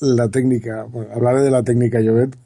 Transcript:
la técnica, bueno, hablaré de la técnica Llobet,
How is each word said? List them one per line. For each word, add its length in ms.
la 280
técnica, 560
bueno, 280
hablaré 300
de 80
la 100
técnica 400
Llobet, 340